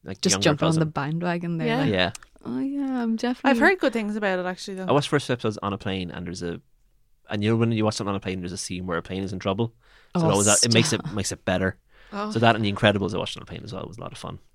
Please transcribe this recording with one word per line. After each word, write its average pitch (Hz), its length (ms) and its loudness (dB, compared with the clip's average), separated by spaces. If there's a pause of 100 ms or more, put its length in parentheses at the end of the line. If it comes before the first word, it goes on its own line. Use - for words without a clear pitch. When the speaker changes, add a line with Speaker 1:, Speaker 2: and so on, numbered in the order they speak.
Speaker 1:
Like, - 160 -10
Speaker 2:
Just - 140 2
Speaker 1:
younger 104 100 0
Speaker 2:
jumping 147 240 4
Speaker 1:
cousin. 160 140 2
Speaker 2:
on 156 60 2
the 156 40 -8
bandwagon 170 640 -2
there. 240 100 -2
Speaker 3:
Yeah. 233 120 0
Speaker 2:
Like, 110 120 2
Speaker 1:
Yeah. 92 180 2 (360)
Speaker 2:
"Oh 247 140 -4
yeah, 269 420 -2
I'm 226 140 0
definitely." 247 340 0
Speaker 3:
I've 240 80 4
heard 370 220 6
good 262 120 2
things 214 240 -2
about 196 220 0
it, 180 80 -4
actually, 185 300 -8
though. 185 100 -6
Speaker 1:
I 123 60 2
watched 143 160 2
first 143 220 0
episodes 110 320 -2
on 98 100 -2
a 95 60 -4
plane, 95 320 -4
and 87 160 -8
there's 87 160 -8
a, 85 180 -4 (720)
and 104 140 -2
you 107 60 4
know 113 60 4
when 117 160 4
you 107 120 2
watch 107 100 2
something 101 160 -4
on 98 60 -2
a 95 40 -4
plane, 95 200 -6
there's 90 120 -6
a 87 40 -8
scene 90 300 -8
where 85 120 -2
a 85 40 -4
plane 95 200 -6
is 95 100 -6
in 92 60 -6
trouble. 101 340 -2 (440)
So 170 80 2
Speaker 2:
Oh, 107 40 4
Speaker 1:
it 101 40 4
always, 101 320 6
it 117 100 4
makes 113 180 4
it, 107 80 0
Speaker 2:
stop. - 140 -10
Speaker 1:
makes 101 180 -2
it - 120 -12
better. 92 320 0 (360)
Speaker 3:
Oh. 208 200 -6
Speaker 1:
So 117 60 0
that 113 180 6
and 110 80 0
The 101 80 2
Incredibles 98 420 2
I 90 40 -2
watched - 180 -4
on - 60 -14
a - 40 -16
plane - 160 -12
as - 100 -12
well - 140 -8
was - 120 -14
a - 20 -14
lot 87 120 -10
of - 60 -16
fun. 87 200 -12 (160)